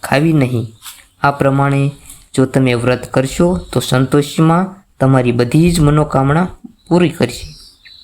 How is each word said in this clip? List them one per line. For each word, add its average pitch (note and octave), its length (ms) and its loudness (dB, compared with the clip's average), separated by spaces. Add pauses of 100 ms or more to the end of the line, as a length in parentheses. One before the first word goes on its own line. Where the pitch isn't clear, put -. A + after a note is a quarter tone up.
ખાવી D#3 300 0
નહીં. B2+ 340 0 (540)
આ C#3+ 100 2
પ્રમાણે C#3 600 0 (420)
જો C3 120 2
તમે C3 280 0
વ્રત B2 400 -2
કરશો E3+ 440 0
તો - 220 -4
સંતોષીમાં D3+ 1040 0 (160)
તમારી C3 320 2
બધી B2 400 2
જ E3+ 80 -2
મનોકામના D3 680 2 (400)
પૂરી F3 220 2
કરશે. - 440 -6 (500)